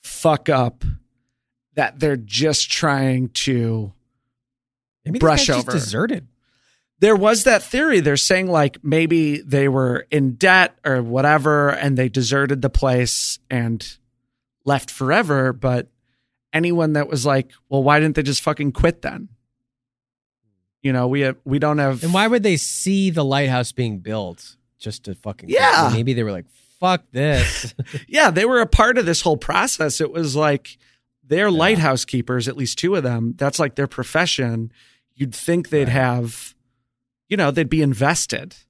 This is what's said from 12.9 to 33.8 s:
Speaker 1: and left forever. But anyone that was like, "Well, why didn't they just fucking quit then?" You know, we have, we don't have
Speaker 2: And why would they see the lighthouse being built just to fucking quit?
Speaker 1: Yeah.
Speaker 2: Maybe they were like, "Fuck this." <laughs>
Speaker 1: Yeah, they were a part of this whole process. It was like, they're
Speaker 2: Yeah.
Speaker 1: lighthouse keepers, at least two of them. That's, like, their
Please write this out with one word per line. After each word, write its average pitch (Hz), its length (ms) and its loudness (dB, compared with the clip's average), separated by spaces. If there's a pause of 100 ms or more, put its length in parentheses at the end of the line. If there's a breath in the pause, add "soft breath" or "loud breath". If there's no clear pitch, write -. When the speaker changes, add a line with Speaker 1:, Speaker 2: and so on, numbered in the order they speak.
Speaker 1:
and 117 360 -4 (760)
left 139 260 -2
forever. 139 600 0
But 123 360 -4 (680)
anyone 165 400 0
that 147 140 -2
was 131 180 -2
like, 135 260 0 (160)
"Well, 139 140 0
why 147 180 4
didn't 156 160 0
they 156 60 0
just 135 180 -2
fucking 147 320 -2
quit - 300 0
then?" - 260 -8 (1500)
You 135 100 0
know, 127 160 0
we 139 140 0
have, 131 220 -2
we 135 140 -2
don't 151 200 0
have 139 260 -2
Speaker 2:
And 170 100 0
why 202 120 2
would 226 160 2
they 196 140 2
see 196 540 -2
the 160 140 -2
lighthouse 135 480 0
being 113 260 -4
built 98 580 -10 (220)
just - 260 -12
to 98 100 -10
fucking - 340 -6
quit? - 100 2
Speaker 1:
Yeah. - 340 4
Speaker 2:
Maybe 117 200 0
they 120 100 -2
were 107 100 -4
like, 90 140 -10 (340)
"Fuck 180 320 0
this." 131 640 -2 (160)
<laughs> - 180 -12
Speaker 1:
Yeah, 294 220 4
they 175 140 2
were 247 160 2
a 226 60 2
part 233 320 4
of 226 80 2
this 170 140 0
whole 160 160 2
process. 160 640 -2
It 143 120 -2
was 151 240 -4
like, 147 420 -2 (460)
they're 170 240 0
Speaker 2:
Yeah. 175 100 2
Speaker 1:
lighthouse 160 460 2
keepers, 123 440 -4
at 127 80 -8
least 131 220 -6
two 185 160 0
of 170 80 0
them. 117 340 -2
That's, 139 220 -2
like, 143 160 -2
their 139 140 -2